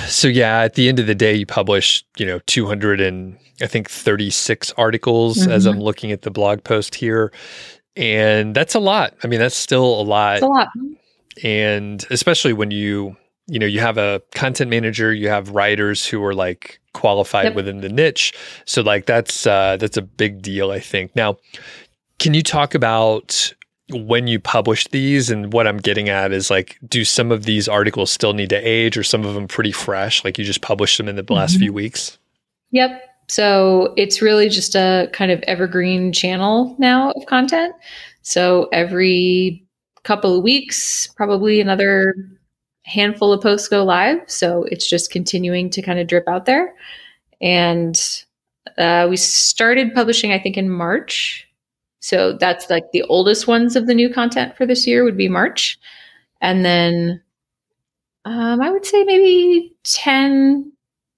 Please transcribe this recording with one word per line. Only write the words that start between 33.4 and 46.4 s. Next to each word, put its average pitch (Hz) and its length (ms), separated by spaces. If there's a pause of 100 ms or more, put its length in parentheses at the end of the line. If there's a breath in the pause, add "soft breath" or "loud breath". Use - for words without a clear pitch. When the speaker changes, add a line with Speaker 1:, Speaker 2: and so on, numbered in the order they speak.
Speaker 2:
it's 202 280
really 214 260
just - 260
a 185 380
kind 185 180
of 175 120
evergreen 180 680
channel 208 680
now 262 320
of - 160
content. 330 480 (480 loud breath)
So 180 500
every 180 920 (400)
couple 202 320
of 180 80
weeks, - 720
probably 208 460
another 190 540 (720)
handful 208 460
of 202 80
posts 208 280
go 202 160
live. 196 420
So 175 460
it's - 180
just 170 220
continuing 180 580
to 185 140
kind 180 160
of 175 80
drip 175 200
out 180 200